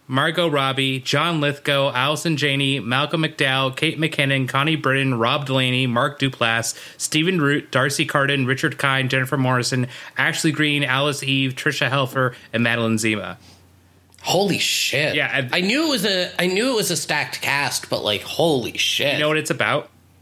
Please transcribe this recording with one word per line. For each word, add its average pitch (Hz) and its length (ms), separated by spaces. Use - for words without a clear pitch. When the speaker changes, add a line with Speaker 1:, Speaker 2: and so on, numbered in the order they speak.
Speaker 1:
Margot 160 420
Robbie, 135 520
John 156 400
Lithgow, 143 540
Allison 147 420
Janney, 139 440
Malcolm 143 420
McDowell, 135 520
Kate 156 240
McKinnon, 139 500
Connie 147 280
Britton, 135 420
Rob 135 280
Delaney, 131 400
Mark 127 320
Duplass, 117 580
Stephen 165 420
Root, 143 300
Darcy 135 340
Carden, 139 420
Richard 131 320
Kind, 135 320
Jennifer 131 280
Morrison, 127 480
Ashley 151 340
Greene, 143 320
Alice 139 380
Eve, 135 320
Tricia 139 360
Helfer, 131 440
and 117 100
Madeline 117 360
Zima. 101 400
Speaker 2:
Holy 175 360
shit. - 560
Speaker 1:
Yeah, 135 380
I 170 60
Speaker 2:
I - 40
knew 262 240
it 311 40
was 220 140
a, 180 380
I 180 60
knew 220 240
it 233 40
was 175 140
a 165 60
stacked - 440
cast, 139 480
but, 117 160
like, 104 180
holy 135 540
shit. - 380
Speaker 1:
You - 60
know 151 80
what 156 100
it's 151 120
about? 123 380